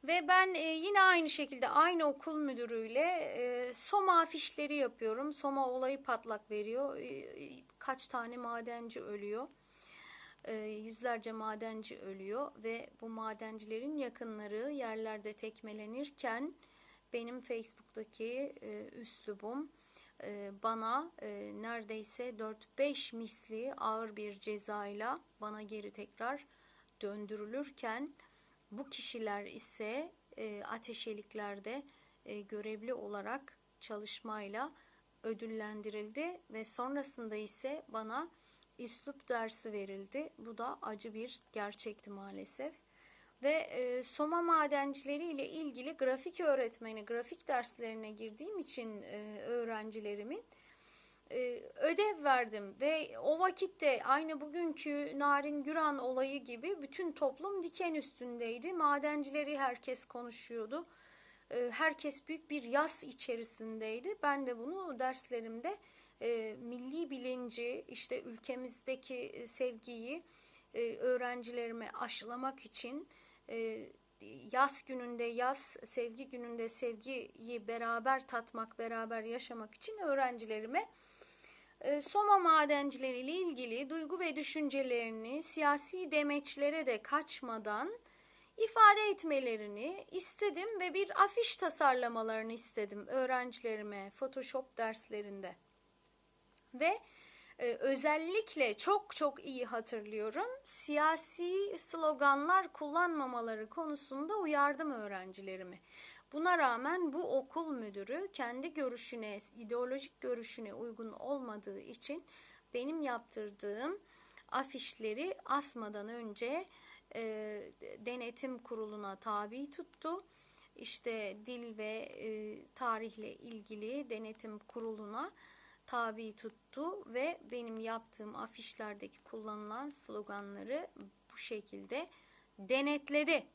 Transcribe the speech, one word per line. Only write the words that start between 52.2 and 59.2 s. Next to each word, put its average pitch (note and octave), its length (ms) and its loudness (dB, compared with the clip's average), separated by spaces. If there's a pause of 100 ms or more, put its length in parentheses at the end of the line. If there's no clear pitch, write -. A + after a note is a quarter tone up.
verdim A3 560 4
ve D4+ 380 2
o D4+ 200 4
vakitte F4+ 640 4
aynı D4+ 360 4
bugünkü D4 760 -2
Narin C#4+ 440 4
Güran D4+ 360 2
olayı C4 460 0
gibi C#4+ 380 -4
bütün D#4+ 300 -4
toplum E4 500 0
diken E4+ 320 -2
üstündeydi. A#3+ 760 -4
Madencileri D4 880 2